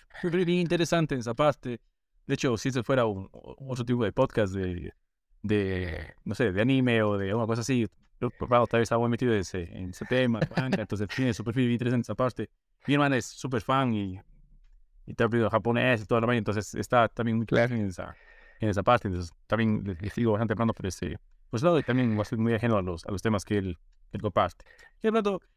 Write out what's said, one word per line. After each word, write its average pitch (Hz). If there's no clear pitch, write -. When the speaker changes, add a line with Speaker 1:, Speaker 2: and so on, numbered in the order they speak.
Speaker 1:
bien 175
interesante 170
en 123
esa 117
parte. 131
De 135
hecho, 127
si 135
ese 123
fuera 127
un, 98
otro 127
tipo 120
de 95
podcast 110
de, 92
de, 92
no -
sé, 110
de 95
anime 127
o 104
de 98
alguna 110
cosa 113
así, 117
yo, 120
Brandon 120
tal 117
vez 113
está 117
muy 120
metido 120
en 104
ese, 90
en 92
ese -
tema, 123
manga, 131
entonces 101
tiene 131
su 104
perfil 120
bien 120
interesante 120
en -
esa 107
parte. 120
Mi 139
hermana 143
es 117
súper 127
fan 135
y, 98
y -
está -
aprendiendo 113
japonés 117
y -
toda 117
la 113
vaina, 120
entonces 104
está 113
también 113
muy 113
Speaker 2:
Claro. 120
Speaker 1:
en 110
esa, -
en 110
esa 95
parte, 120
entonces 87
también 107
le, 98
le 98
sigo 117
bastante 110
hablando 110
por -
ese, -
por 120
ese 120
lado 170
y 123
también 123
va 104
a -
ser 120
muy 113
ajeno 113
a 98
los, 90
a -
los 92
temas 107
que 104
él, 95
que 104
él 95
comparte. 101
Y, 220
Brandon, 202